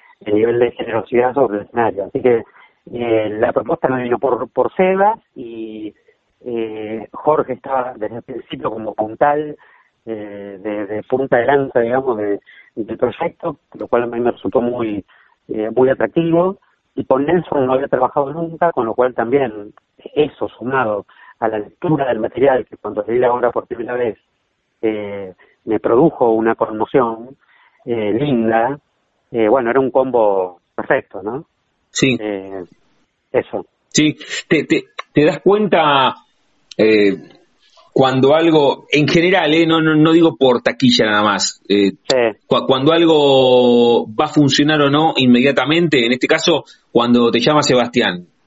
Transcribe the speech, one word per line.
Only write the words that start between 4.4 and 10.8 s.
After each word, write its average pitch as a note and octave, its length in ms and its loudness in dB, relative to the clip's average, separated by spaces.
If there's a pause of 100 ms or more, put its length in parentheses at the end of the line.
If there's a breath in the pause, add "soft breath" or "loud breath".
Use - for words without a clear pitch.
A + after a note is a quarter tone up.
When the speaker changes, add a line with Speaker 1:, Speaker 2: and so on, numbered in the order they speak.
Speaker 1:
por A#2+ 240 -2
Sebas F#3+ 440 2 (180)
y, A2 560 -12 (540)
eh, A2 640 -8
Jorge D3 420 -2
estaba B2+ 420 -6
desde G#2+ 200 -8
el A#2+ 60 -12
principio C3 480 -10
como A2 240 -10
puntal, D3 600 -2 (500 soft breath)
eh, G2+ 560 -12
de, G#2 240 -6